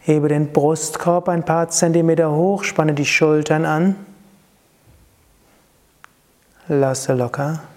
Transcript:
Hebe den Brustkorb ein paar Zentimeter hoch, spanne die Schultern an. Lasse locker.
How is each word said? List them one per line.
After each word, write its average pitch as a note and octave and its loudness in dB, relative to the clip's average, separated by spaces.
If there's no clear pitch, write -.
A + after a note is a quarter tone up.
Hebe D3+ 2
den D3 0
Brustkorb D#3+ 0
ein E3+ -2
paar E3 0
Zentimeter E3 2
hoch, F#3 0
spanne D#3 -2
die C#3+ -2
Schultern D#3 2
an. E3 2
Lasse C#3 -2
locker. C#3+ -4